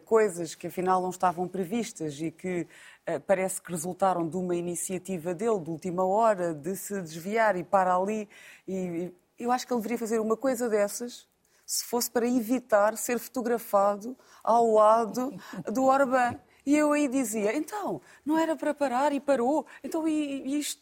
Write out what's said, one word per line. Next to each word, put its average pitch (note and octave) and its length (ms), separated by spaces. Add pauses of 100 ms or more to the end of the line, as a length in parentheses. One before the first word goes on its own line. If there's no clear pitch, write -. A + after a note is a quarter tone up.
coisas F3+ 500
que - 120
afinal F#3 340
não F3+ 80
estavam F3+ 400
previstas F3+ 720
e D#3+ 100
que, F3 340 (400)
ah, D#3+ 140
parece F#3+ 420
que - 80
resultaram F3 560
de E3 120
uma F3+ 180
iniciativa F3 800
dele, G#3+ 260
de D#3 100
última F3 360
hora, F#3+ 480
de D#3+ 240
se G3 240
desviar F#3 560
e F3 60
para F#3 300
ali. G#3 360 (360)
E, F3+ 460 (260)
e A#3+ 60
eu A#3+ 80
acho B3 160
que B3+ 60
ele A#3+ 80
deveria A#3 160
fazer A3+ 220
uma A3 180
coisa B3 320
dessas, G#3+ 580 (380)
se - 180
fosse A#3+ 260
para A#3+ 160
evitar A3+ 720
ser A#3 240
fotografado G#3+ 960 (260)
ao A#3 300
lado G#3+ 640 (360)
do C4 100
Orbán. C4 560 (260)
E C#4 100
eu D4+ 160
aí D4 160
dizia, A3 480
então, D#4 460 (240)
não D#4 120
era D#4+ 160
para D4 200
parar C#4+ 400
e C#4 80
parou, C4+ 440 (160)
então D#4+ 240
e, D4 400
e C#4+ 140
isto - 220